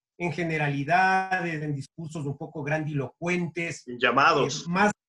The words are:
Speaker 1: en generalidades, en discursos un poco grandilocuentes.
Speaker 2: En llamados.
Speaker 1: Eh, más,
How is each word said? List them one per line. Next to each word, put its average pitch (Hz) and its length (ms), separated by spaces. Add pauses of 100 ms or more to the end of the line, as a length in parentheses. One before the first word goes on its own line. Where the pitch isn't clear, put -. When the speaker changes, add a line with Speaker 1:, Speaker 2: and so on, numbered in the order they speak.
(180)
Speaker 1:
en 175 140
generalidades, 165 1300
en 151 140
discursos 151 500
un 143 100
poco 151 280
grandilocuentes. 156 1200
Speaker 2:
En 123 120
llamados. 135 680
Speaker 1:
Eh, 170 40
más, 202 220 (160)